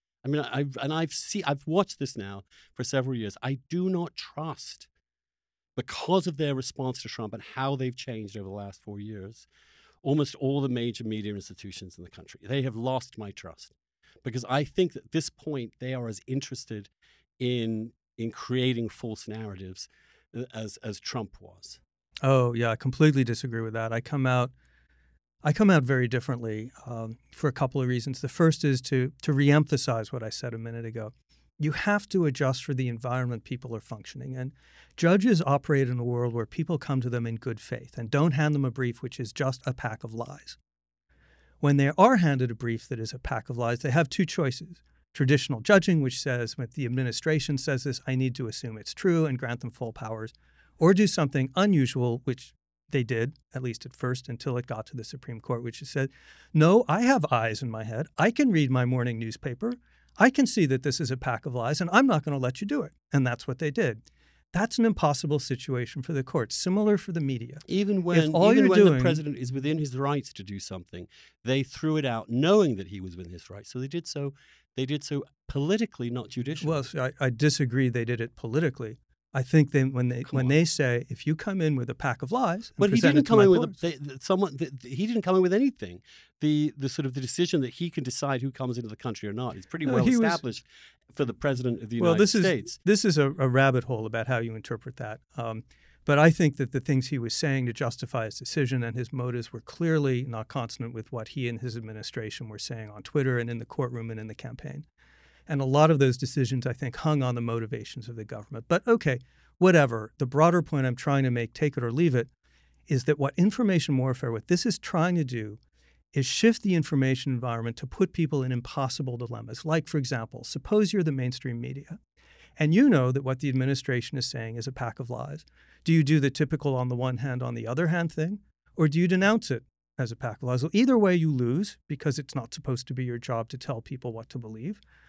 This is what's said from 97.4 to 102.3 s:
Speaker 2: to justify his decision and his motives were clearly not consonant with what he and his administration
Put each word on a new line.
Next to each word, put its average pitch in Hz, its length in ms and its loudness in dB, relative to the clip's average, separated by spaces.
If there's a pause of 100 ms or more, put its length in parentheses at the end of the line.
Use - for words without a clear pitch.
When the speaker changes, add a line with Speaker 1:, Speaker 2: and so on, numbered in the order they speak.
Speaker 2:
to 117 60 -2
justify 120 540 -6
his 104 120 -12
decision 127 440 -2
and 117 140 -6
his 127 180 -6
motives 123 360 -6
were - 100 -14
clearly 147 680 0
not 110 200 -8
consonant 117 440 -8
with 113 180 -12
what 113 180 -8
he 123 200 -4
and 117 120 -6
his 120 140 -8
administration 110 760 -10